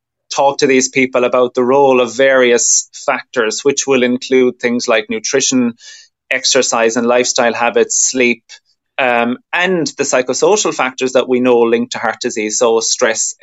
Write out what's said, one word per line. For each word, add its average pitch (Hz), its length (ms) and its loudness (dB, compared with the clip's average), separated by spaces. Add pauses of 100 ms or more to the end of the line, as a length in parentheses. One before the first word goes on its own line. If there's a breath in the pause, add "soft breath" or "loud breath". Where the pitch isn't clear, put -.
(340)
talk 139 240 2
to 151 80 2
these 131 240 2
people 127 360 0
about 123 280 0
the 127 100 0
role 131 380 4
of 113 140 -4
various 127 760 2
factors, - 720 -4
which - 220 0
will 131 160 2
include 123 560 0
things 120 300 -4
like 110 200 0
nutrition, 120 680 -2 (560 loud breath)
exercise 123 640 0
and 120 100 -2
lifestyle 120 480 0
habits, 117 560 0
sleep, 120 340 -2 (540)
um, 120 400 0 (140)
and 175 360 0 (100)
the 139 60 -2
psychosocial 147 680 0
factors 131 400 -4
that 131 160 0
we 127 100 2
know 123 200 2
linked 117 320 0
to 113 80 -6
heart 110 200 -4
disease, 107 380 -6
so 113 220 2
stress, - 640 -2